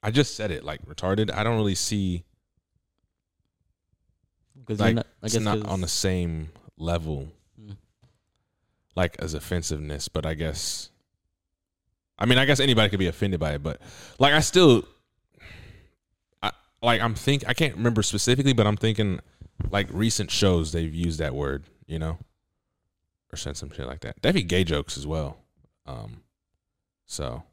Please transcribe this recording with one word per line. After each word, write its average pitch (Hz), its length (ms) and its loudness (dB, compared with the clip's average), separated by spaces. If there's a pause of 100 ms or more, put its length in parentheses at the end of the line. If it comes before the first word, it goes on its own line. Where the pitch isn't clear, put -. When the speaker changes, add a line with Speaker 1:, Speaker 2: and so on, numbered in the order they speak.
Speaker 1:
I 107 80 -2
just 135 240 2
said 104 160 -4
it, 76 120 -8
like, 76 220 -10
retarded. 101 480 -2
I 107 100 -2
don't 117 140 2
really 104 180 2
see, 92 480 -2 (2500)
Speaker 2:
'Cause 107 140 -4
Speaker 1:
like, 101 100 4
Speaker 2:
you're 113 60 4
not, 117 120 -4 (140)
I - 40 -12
Speaker 1:
it's 107 100 -2
Speaker 2:
guess 110 80 2
Speaker 1:
not 107 180 0
Speaker 2:
'cause - 100 -6
Speaker 1:
on 95 100 -2
the 87 60 -2
same 85 640 -2 (280)
level. 80 520 -4 (300)
Speaker 2:
Mm. 104 180 -16 (1160)
Speaker 1:
Like, 90 240 0
as 80 140 -6
offensiveness, 76 720 -6
but 76 180 -6
I 78 80 -2
guess, - 560 -6 (1300)
I 95 60 0
mean, 123 120 6
I 135 80 6
guess 135 140 4
anybody 113 300 4
could 98 100 0
be 92 80 2
offended 95 320 -2
by 76 140 -2
it, 71 100 -6
but, 78 160 -6 (400)
like, 143 140 6
I 151 80 6
still, 151 440 8 (1600)
I, 101 100 -2 (300)
like, 117 200 4
I'm 113 140 0
think, 139 320 0
I 123 60 0
can't 156 220 0
remember 110 280 2
specifically, 127 500 2
but 113 140 4
I'm 104 100 2
thinking, 107 420 0 (520)
like, 98 200 0
recent 110 400 -2
shows 87 420 2
they've 82 200 -2
used 82 260 -2
that 73 160 -2
word, 71 280 -4 (220)
you 80 140 -8
know, 80 180 -4 (1120)
or - 60 -12
said 71 200 -8
some 71 140 -14
shit 67 160 -10
like 64 140 -12
that. - 200 -14
Definitely 139 260 0
gay 90 160 2
jokes 76 340 -2
as 69 100 -10
well. 76 300 -4 (480)
Um, 57 380 -14 (840)
so. 67 480 -8